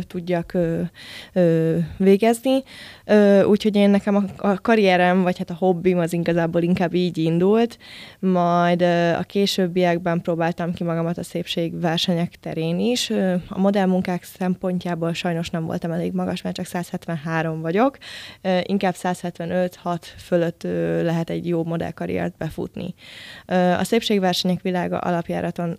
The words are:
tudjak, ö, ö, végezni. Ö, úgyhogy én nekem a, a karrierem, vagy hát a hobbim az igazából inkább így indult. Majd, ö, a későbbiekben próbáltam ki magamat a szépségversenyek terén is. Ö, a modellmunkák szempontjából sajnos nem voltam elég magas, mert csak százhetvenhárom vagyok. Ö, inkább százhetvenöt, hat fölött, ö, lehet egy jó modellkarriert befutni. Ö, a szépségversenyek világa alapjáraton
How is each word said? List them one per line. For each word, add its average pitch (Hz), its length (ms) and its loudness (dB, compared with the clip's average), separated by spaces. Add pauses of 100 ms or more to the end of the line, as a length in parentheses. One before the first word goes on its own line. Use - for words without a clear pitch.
tudjak, 175 480 -4
ö, 165 260 0 (520)
ö, 165 440 4 (200)
végezni. 233 680 4 (420)
Ö, 202 400 6
úgyhogy 208 320 4
én 202 140 6
nekem 202 260 2
a, 208 60 2 (140)
a 196 240 0
karrierem, 185 640 4
vagy 180 160 0
hát 185 120 -8
a 175 40 -6
hobbim 180 440 2
az 165 140 0
igazából 170 500 0
inkább 175 320 0
így 180 240 0
indult. 190 600 2 (400)
Majd, 175 640 2
ö, 170 300 4
a 165 100 0
későbbiekben 180 840 0 (160)
próbáltam 170 500 -2
ki 175 120 -6
magamat 165 340 -2
a 175 40 -8
szépségversenyek 170 1200 -2
terén 165 380 -4
is. 233 320 -2
Ö, 196 240 0 (140)
a - 100 -10
modellmunkák 185 640 0
szempontjából 180 880 -4
sajnos 170 380 -4
nem 165 140 -4
voltam 175 260 -6
elég 175 220 -4
magas, 180 300 -4
mert 185 140 -6
csak 185 100 -6
százhetvenhárom 165 920 -6
vagyok. 196 380 0 (440)
Ö, 185 200 0
inkább 196 320 0
százhetvenöt, 180 840 -4
hat 175 300 -6 (120)
fölött, 170 460 -2
ö, 165 380 -2
lehet 165 280 -2
egy 170 160 -6
jó 170 180 -2
modellkarriert 170 720 -6
befutni. - 580 -8 (520)
Ö, - 80 -4
a 180 300 2
szépségversenyek 185 800 0
világa 180 360 -4
alapjáraton 175 800 -4